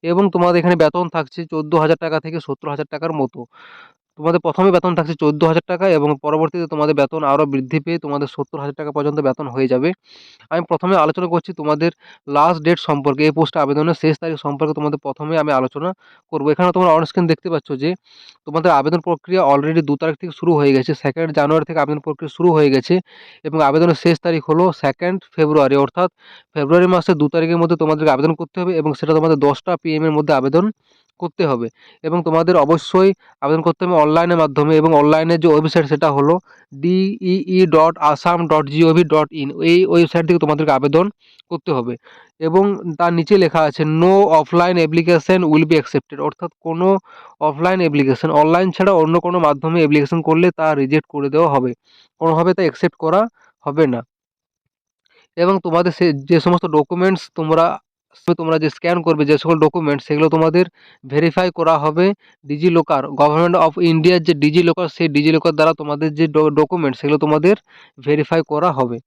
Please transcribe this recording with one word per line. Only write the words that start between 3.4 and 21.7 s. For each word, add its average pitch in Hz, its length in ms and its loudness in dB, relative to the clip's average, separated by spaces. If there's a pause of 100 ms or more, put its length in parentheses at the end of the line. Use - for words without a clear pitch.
তোমাদের 165 220 -2
প্রথমে 185 300 0
বেতন 175 240 0
থাকছে 160 200 -2
চোদ্দ 151 300 0
হাজার 160 220 0
টাকা 180 220 -2
এবং 151 200 2 (100)
পরবর্তীতে 156 480 -2
তোমাদের 151 300 -2
বেতন 143 280 -2
আরও 143 220 2
বৃদ্ধি 135 340 -4
পেয়ে 170 180 -6
তোমাদের 143 300 -6
সত্তর - 320 -10
হাজার 143 180 -10
টাকা 151 140 -10
পর্যন্ত 147 280 -2
বেতন 139 280 -2
হয়ে 127 200 -2
যাবে। 127 200 0 (640)
আমি 165 140 -4
প্রথমে 175 320 -2
আলোচনা 160 300 0
করছি 170 260 -4
তোমাদের 151 380 -2 (380)
লাস্ট 165 340 0
ডেট 165 180 0
সম্পর্কে, 143 440 -2
এই 156 80 2
পোস্টে 156 280 -2
আবেদনের 151 380 0
শেষ 156 200 0
তারিখ 165 200 -8
সম্পর্কে 151 360 -4
তোমাদের 147 260 -6
প্রথমে 151 380 -8
আমি 151 140 -2
আলোচনা 139 380 -4 (420)
করব। 143 160 -4
এখানে 180 240 2
তোমরা 180 200 2
on 160 120 4
screen 175 220 -2
দেখতে 160 240 -2
পাচ্ছ 160 260 -6
যে 143 140 -4 (540)
তোমাদের 160 280 0
আবেদন 156 280 0
প্রক্রিয়া 175 440 -2
already 147 380 2
দু 147 140 -2
তারিখ 160 220 -4
থেকে 170 140 -14
শুরু 170 220 -2
হয়ে 143 180 2
গেছে। 135 220 0
সেকেন্ড 160 420 -6
জানুয়ারি 151 300 2
থেকে 160 140 -4